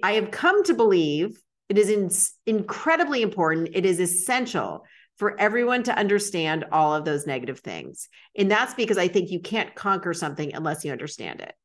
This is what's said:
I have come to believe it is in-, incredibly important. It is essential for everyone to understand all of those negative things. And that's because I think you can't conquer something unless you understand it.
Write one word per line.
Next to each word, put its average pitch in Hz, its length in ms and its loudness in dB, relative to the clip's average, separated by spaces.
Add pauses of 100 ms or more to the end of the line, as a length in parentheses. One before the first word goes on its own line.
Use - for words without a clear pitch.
I 202 80 2
have 214 180 0
come 381 340 2
to 330 100 2
believe 185 680 2 (260)
it 196 80 0
is 208 140 4
in-, 202 200 0 (360)
incredibly 277 760 0
important. 165 500 0
It 185 120 0
is 185 140 2
essential 180 880 -2 (320)
for 202 240 -2
everyone 240 440 2
to 240 140 0
understand 185 720 0
all 151 240 4
of 151 100 -2
those 143 220 -2
negative 131 320 -6
things. 80 500 -14 (280)
And 202 120 2
that's 214 260 2
because 214 240 0
I 180 100 4
think 175 220 0
you 175 100 -4
can't 202 340 -4
conquer 180 400 -2
something 147 400 -6
unless 151 300 -4
you 147 80 -6
understand 110 480 -10
it. - 140 -16 (100)